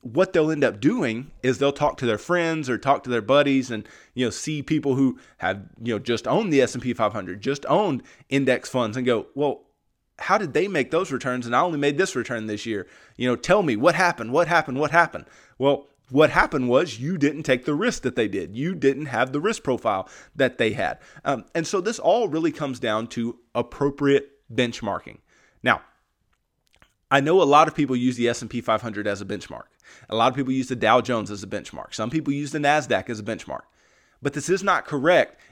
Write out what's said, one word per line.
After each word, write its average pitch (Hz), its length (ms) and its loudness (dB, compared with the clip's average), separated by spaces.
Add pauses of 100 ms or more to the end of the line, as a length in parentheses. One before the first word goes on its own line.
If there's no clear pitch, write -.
what 151 320 0
they'll 156 180 2
end 147 140 0
up 101 160 -2
doing 135 500 0 (120)
is 127 160 0
they'll 139 140 2
talk 147 260 -2
to 127 80 -2
their 110 100 2
friends 160 540 -2
or 110 80 -2
talk 139 260 0
to 127 60 -8
their 120 100 0
buddies 135 500 2
and, 107 160 -8 (280)
you 123 100 -2
know, 113 60 0
see 151 320 -8
people 143 320 0
who 131 240 2 (180)
have, 98 240 -4 (220)
you 113 120 -2
know, 104 40 -2
just 113 280 -2
owned 175 240 2
the 139 120 4
S 120 100 0
and 127 100 -8
P 123 120 -4
five 107 180 0
hundred, 101 300 -10
just 139 260 -4
owned 160 340 0 (280)
index 131 400 0
funds 117 260 -2
and 127 80 -4
go, 120 300 0
"Well, 139 300 -2 (540)
how 196 200 0
did 156 160 -4
they 175 140 2
make 156 220 -2
those 170 220 -2
returns 127 320 -4
and 117 100 -4
I 131 60 4
only 165 180 0
made 143 200 0
this 185 180 0
return 113 300 -6
this 107 180 -6
year? 104 220 -6 (320)
You 123 100 0
know, 120 80 2
tell 196 260 4
me 127 140 2
what 151 180 4
happened, 160 380 0
what 160 160 2
happened, 156 300 0
what 147 120 0
happened?" 160 360 2 (320)
Well, 139 280 0 (260)
what 151 160 6
happened 151 400 0
was 123 320 2
you 165 160 -4
didn't 147 280 0
take 127 200 0
the 151 100 -2
risk 214 280 -2
that 123 140 -4
they 110 120 0
did. 92 260 -6
You 156 200 -4
didn't 139 320 2
have 127 260 0
the 147 80 -2
risk 208 220 -4
profile 107 440 -2 (300)
that 127 220 0
they 113 160 2
had. 87 240 -4 (260)
Um, 135 300 -4
and 165 120 -2
so 196 140 -2
this 208 180 -4
all 208 300 2
really 160 240 -2
comes 135 260 -6
down 113 300 -2
to 117 300 -6 (160)
appropriate 139 720 2 (260)
benchmarking. 113 640 -4 (420)
Now, 120 180 4 (1300)
I 139 100 6
know 165 200 4
a 165 40 6
lot 147 220 8
of 156 80 -6
people 131 220 0
use 123 200 0
the 117 120 2
S 120 140 -2
and 110 80 -12
P 120 100 -6
five 110 220 0
hundred 104 240 -6
as 101 160 -4
a - 20 -10
benchmark. - 440 -12 (420)
A 107 40 -6
lot 113 160 4
of 127 60 -8
people 131 160 -2
use 131 160 -2
the 131 80 -4
Dow 113 240 4
Jones 107 300 -4
as 98 120 -10
a 101 40 -12
benchmark. - 480 -12
Some 113 160 -6
people 139 220 -4
use 143 200 -6
the 156 60 -6
Nasdaq 143 500 0
as 113 100 -6
a 104 60 -10
benchmark. 98 380 -8 (580)
But 139 140 -4
this 151 160 -6
is 190 120 0
not 185 220 0
correct 151 560 2 (120)